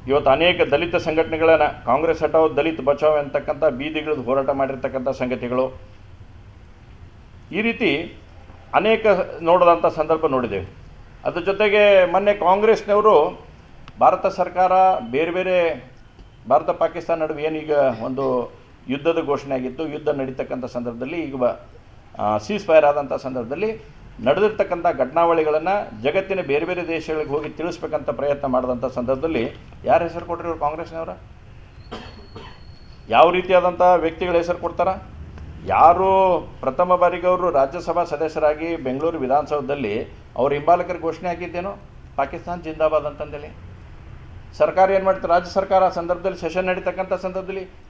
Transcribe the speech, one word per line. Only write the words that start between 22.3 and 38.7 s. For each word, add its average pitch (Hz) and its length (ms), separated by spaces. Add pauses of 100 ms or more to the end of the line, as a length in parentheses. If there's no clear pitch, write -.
ಸೀಸ್ 202 280
ಫೈರ್ 160 180
ಆದಂಥ 143 280
ಸಂದರ್ಭದಲ್ಲಿ 139 720 (380)
ನಡೆದಿರ್ತಕ್ಕಂಥ 180 600 (120)
ಘಟನಾವಳಿಗಳನ್ನ 156 720 (340)
ಜಗತ್ತಿನ 190 380
ಬೇರೆ 151 260
ಬೇರೆ 175 220
ದೇಶಗಳಿಗೆ 156 420
ಹೋಗಿ 151 180
ತಿಳಿಸ್ಬೇಕಂತ 151 640
ಪ್ರಯತ್ನ 143 360
ಮಾಡಿದಂಥ 127 380
ಸಂದರ್ಭದಲ್ಲಿ 131 640 (340)
ಯಾರ 165 180
ಹೆಸರು 170 240
ಕೊಟ್ರಿ 170 220
ಇವ್ರು 160 120
ಕಾಂಗ್ರೆಸ್ನವರ? 160 480 (2000)
ಯಾವ 135 220
ರೀತಿಯಾದಂಥ 180 500
ವ್ಯಕ್ತಿಗಳ 180 520
ಹೆಸರು 170 260
ಕೊಡ್ತಾರ? 170 300 (760)
ಯಾರು 175 760 (200)
ಪ್ರಥಮ 180 360
ಬಾರಿಗೆ 175 300
ಅವರು 180 240
ರಾಜ್ಯಸಭಾ 156 540
ಸದಸ್ಯರಾಗಿ 156 720